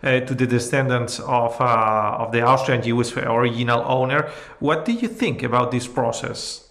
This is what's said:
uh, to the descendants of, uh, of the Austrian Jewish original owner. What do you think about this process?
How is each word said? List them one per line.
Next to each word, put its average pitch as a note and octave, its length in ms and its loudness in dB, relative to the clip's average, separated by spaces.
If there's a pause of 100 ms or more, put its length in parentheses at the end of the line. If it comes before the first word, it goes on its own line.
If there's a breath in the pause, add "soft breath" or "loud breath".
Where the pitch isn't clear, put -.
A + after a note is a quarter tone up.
uh, C3 180 2
to C3 120 -4
the B2+ 140 2
descendants B2 720 0
of, A#2 400 0
uh, A2 640 2
of A2+ 80 -6
the A#2 100 2
Austrian C3 400 2
Jewish A#2 360 0
original A#2+ 680 2
owner. C3 440 0 (300 loud breath)
What D#3 260 0
do A#3 80 0
you A#3 140 -2
think G3+ 360 -4
about B2 280 2
this A#2+ 160 -2
process? - 520 -4 (300)